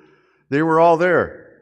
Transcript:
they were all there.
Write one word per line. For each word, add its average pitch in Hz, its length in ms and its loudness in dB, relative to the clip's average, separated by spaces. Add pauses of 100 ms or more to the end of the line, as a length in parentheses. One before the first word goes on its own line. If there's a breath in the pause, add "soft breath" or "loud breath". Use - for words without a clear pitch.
(480 soft breath)
they 143 140 -4
were 160 180 0
all 170 160 4
there. 160 540 -4 (120)